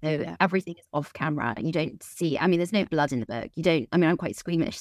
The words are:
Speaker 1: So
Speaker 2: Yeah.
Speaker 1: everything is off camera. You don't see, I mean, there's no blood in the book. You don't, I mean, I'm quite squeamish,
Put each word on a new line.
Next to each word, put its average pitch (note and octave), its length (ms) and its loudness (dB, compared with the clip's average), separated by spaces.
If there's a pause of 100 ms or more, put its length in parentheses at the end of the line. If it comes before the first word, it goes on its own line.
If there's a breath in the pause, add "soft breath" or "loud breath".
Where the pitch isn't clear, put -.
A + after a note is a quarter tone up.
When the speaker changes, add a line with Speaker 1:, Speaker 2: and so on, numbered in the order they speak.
Speaker 1:
So D#3 200 0
Speaker 2:
Yeah. F3 160 -8
Speaker 1:
everything F#3 380 2
is - 160 -20
off D3 200 -4
camera. C#3 460 -2
You D3 120 -2
don't D#3 320 -4
see, E3+ 340 -2
I D#3+ 100 0
mean, F3 120 4
there's F3 140 -2
no G3+ 120 2
blood D3 260 0
in B2 100 -2
the G#2+ 40 -6
book. - 300 -6
You E3 80 -4
don't, D#3+ 280 4
I E3 60 2
mean, E3 120 6
I'm F3 80 2
quite - 180 -6
squeamish, - 460 -2